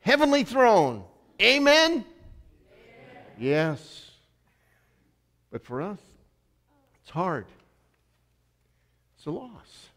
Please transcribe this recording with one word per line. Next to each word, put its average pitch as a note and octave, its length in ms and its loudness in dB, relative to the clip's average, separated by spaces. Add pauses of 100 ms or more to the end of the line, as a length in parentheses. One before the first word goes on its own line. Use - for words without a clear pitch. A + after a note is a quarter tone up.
heavenly C#4+ 440 2
throne. F3+ 580 2 (380)
Amen? C#4+ 520 4
Amen. C4 120 -6 (1300)
Yes. D3 720 -6 (1400)
But A#2 140 -16
for B2 160 -12
us, G3 180 -12 (1000)
it's - 100 -20
hard. D#3+ 360 -8 (1700)
It's - 100 -20
a D3 40 -12
loss. - 680 -18